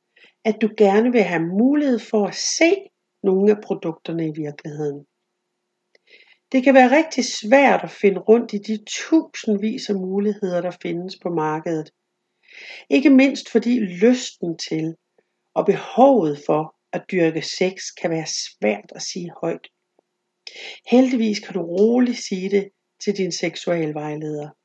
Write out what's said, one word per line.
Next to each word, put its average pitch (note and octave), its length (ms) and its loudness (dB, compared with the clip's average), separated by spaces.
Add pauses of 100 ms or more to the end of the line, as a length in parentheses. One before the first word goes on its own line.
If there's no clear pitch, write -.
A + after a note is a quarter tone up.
(460)
at A3 160 0
du G#3+ 160 2
gerne G#3+ 340 4
vil A#3 120 4
have F3 240 -2
mulighed B3+ 520 2
for G#3 280 -2
at E3+ 80 -10
se - 400 0 (480)
nogle G3 280 4
af G#3 120 -2
produkterne E3 640 -6
i D#3 80 -6
virkeligheden. D3 680 -8 (1500)
Det C4 120 2
kan C4 100 6
være B3+ 240 8
rigtig D#4+ 280 0
svært A3 580 2
at E3 80 -12
finde F#3+ 280 0
rundt A#3+ 340 2
i G#3 40 -6
de G#3 300 -8
tusindvis - 1000 -2
af G#3 60 -2
muligheder, F#3+ 680 -4
der F3+ 100 -6 (100)
findes F3 420 -8
på F3+ 60 -6
markedet. D#3 600 -4 (1000)
Ikke C#4 200 4
mindst C4+ 420 4
fordi A#3+ 280 0
lysten F#3 800 0
til D#3+ 380 -6 (600)
og - 100 0
behovet G3 800 4
for D#3 300 -2 (180)
at F3 180 -8
dyrke E3 300 0
sex F#3 320 -4 (280)
kan F3 80 -2
være D#3+ 160 -2
svært - 680 -6
at E3 60 -14
sige F3 300 -10 (100)
højt. E3+ 260 -6 (1160)
Heldigvis A#3 540 2
kan - 140 -12
du F#3+ 80 -2
roligt A3+ 560 2
sige F#3+ 320 -6
det G3 200 0 (340)
til G3+ 140 -2
din F#3 140 -2
seksualvejleder. D3+ 1160 -6 (160)